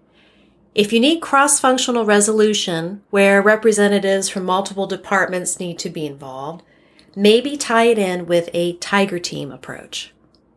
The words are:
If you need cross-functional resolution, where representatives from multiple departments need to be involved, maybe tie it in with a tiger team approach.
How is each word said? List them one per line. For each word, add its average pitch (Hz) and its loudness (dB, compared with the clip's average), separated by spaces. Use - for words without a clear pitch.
If 202 2
you 233 4
need 311 2
cross-functional 262 0
resolution, 208 0
where 196 4
representatives 202 2
from 185 -6
multiple 190 -2
departments 185 -4
need 175 -8
to 185 -10
be 165 -8
involved, 139 -12
maybe 240 2
tie 233 2
it 233 4
in 180 -2
with 170 0
a 175 -2
tiger 196 -2
team 143 -10
approach. - -14